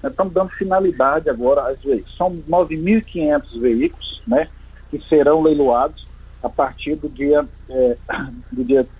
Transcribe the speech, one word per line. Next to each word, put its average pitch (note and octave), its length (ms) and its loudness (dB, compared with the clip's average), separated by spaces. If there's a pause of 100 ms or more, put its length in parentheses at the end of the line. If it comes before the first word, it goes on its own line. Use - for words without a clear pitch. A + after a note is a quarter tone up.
Nós C4+ 100 -6
estamos F#3+ 200 -4
dando F#3 180 0
finalidade D#3+ 760 0
agora C3 340 0
aos C3 200 -4
veículos. C3 340 -4
São F3 320 -4
nove D#3+ 280 0
mil F#3+ 220 2
e A3 40 0
quinhentos D3+ 520 -2
veículos, A#2+ 720 -2
né, C3 220 0 (420)
que D3 160 -8
serão D3+ 360 4
leiloados C#3+ 640 2 (360)
a A#2+ 60 -4
partir C#3+ 460 -2
do D3+ 140 -8
dia, C#3+ 380 0 (220)
é, B2+ 280 0 (120)
<clears throat> - 420 -10
do B2+ 140 -4
dia C3 220 2 (140)